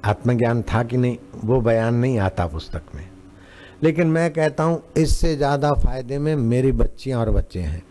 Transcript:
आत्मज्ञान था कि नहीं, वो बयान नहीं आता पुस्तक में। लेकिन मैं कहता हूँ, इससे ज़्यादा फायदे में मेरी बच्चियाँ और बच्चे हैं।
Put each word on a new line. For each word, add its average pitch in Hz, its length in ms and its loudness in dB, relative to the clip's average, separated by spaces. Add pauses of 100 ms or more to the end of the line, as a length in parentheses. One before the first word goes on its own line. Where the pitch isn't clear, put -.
आत्मज्ञान 117 560 0
था 117 220 -2
कि 120 140 -2
नहीं, 123 200 0 (180)
वो 123 260 0
बयान 113 340 2
नहीं 123 240 0
आता 92 280 -2
पुस्तक 78 340 -8 (140)
में। 85 160 -16 (720)
लेकिन 160 240 2
मैं 165 260 0
कहता 156 300 0
हूँ, 165 200 0 (140)
इससे 160 380 2
ज़्यादा 143 360 0
फायदे 131 480 0
में 151 160 0
मेरी 127 360 2
बच्चियाँ 120 480 0
और 110 120 0
बच्चे 95 280 -2
हैं। 80 320 -6